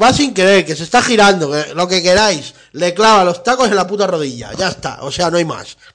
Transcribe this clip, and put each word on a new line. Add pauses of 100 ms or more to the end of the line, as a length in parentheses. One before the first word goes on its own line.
va
sin
querer,
que
se
está
girando,
que
lo
que
queráis. (180)
Le
clava
los
tacos
en
la
puta
rodilla.
Ya
está.
O
sea,
no
hay
más. (180)